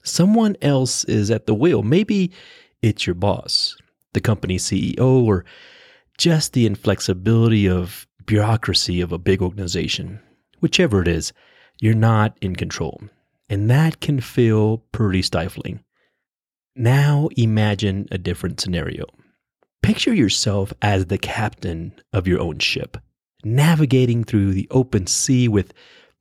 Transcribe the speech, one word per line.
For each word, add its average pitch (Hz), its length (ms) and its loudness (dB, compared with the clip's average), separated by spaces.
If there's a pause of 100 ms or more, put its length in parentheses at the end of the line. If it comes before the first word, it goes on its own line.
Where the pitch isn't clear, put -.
Someone 208 580 2
else 131 440 0
is 107 260 0
at 110 160 -2
the 107 80 2
wheel. 127 260 2
Maybe 185 500 0 (520)
it's - 240 0
your 90 80 -2
boss, - 600 -2 (380)
the 98 80 -2
company 92 380 0
C - 320 -2
E - 80 -8
O, 131 260 4
or 95 180 2 (760)
just 160 340 0
the 120 140 4
inflexibility 101 1000 2
of 90 380 -2 (220)
bureaucracy 104 720 0
of 85 100 -4
a 85 60 -4
big 95 240 0
organization. 90 800 -6 (400)
Whichever 143 420 2
it 85 60 0
is, 80 260 -2 (460)
you're 110 160 2
not 110 460 2
in 92 140 -4
control. - 460 -8 (480)
And 104 220 0
that 156 300 2
can 143 180 -2
feel 110 720 0
pretty 95 320 0
stifling. - 600 -6 (880)
Now 143 640 2
imagine 107 760 0
a - 60 -4
different 87 440 -6
scenario. 85 420 -6 (800)
Picture 226 300 0
yourself 101 580 0 (100)
as 98 240 2
the 92 120 -2
captain 87 760 -8 (220)
of 92 160 -2
your 87 100 2
own 82 200 -6
ship, - 360 -4 (480)
navigating 127 800 2
through 98 300 2
the 95 180 -4
open 117 340 0
sea 123 440 0
with 101 240 0 (480)